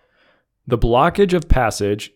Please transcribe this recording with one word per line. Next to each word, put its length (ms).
The 120
blockage 560
of 140
passage 680